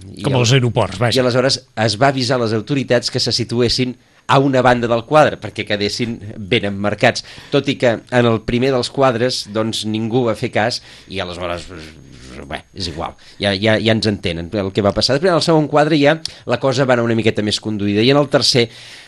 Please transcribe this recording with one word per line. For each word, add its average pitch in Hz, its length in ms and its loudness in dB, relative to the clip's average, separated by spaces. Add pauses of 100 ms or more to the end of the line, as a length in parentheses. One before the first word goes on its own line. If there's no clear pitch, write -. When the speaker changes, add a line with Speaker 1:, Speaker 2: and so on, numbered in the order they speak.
(240)
Speaker 1:
Com 131 100 0
Speaker 2:
i - 20 0
Speaker 1:
als 120 180 2
aeroports, 110 460 0
vaja. 113 180 0
Speaker 2:
i - 20 2
aleshores 127 420 0 (140)
es 107 260 -2
va 135 60 4
avisar 131 320 0
les 113 140 0
autoritats 123 580 -2
que 127 80 -4
se 120 120 -2
situessin 120 640 0 (320)
a 139 120 6
una 135 240 2
banda 120 240 4
del 117 180 0
quadre, 139 320 4
perquè 104 300 -8
quedessin 107 480 -2 (220)
ben 101 280 0
emmarcats. 101 580 0 (280)
Tot 139 180 0
i 127 80 0
que 117 220 2 (100)
en 123 160 2
el 113 160 2
primer 123 300 0
dels 123 180 -2
quadres, 127 540 0 (100)
doncs, 110 320 -2
ningú 110 400 -2
va 113 100 0
fer 117 140 -6
cas, 117 320 -2 (260)
i 95 120 -10
aleshores, 87 480 -6 (840)
bé, 71 140 -10 (100)
és 90 160 -8
igual, 73 240 -8 (260)
ja, 101 140 0
ja, 107 260 2
ja 110 140 2
ens 107 140 0
entenen 87 440 -4
el 98 220 -4
que - 80 0
va 101 120 2
passar. 110 220 0
Després, 165 140 0
en 170 80 2
el 139 80 0
segon 160 220 2
quadre, 151 340 2
ja 147 160 4 (300)
la 117 120 0
cosa 131 260 0
va 123 120 2
anar 117 80 0
una 117 100 0
miqueta 107 300 0
més 104 160 -2
conduïda, 104 400 0
i 120 80 4
en 139 80 6
el 143 100 2
tercer, 120 380 2 (420)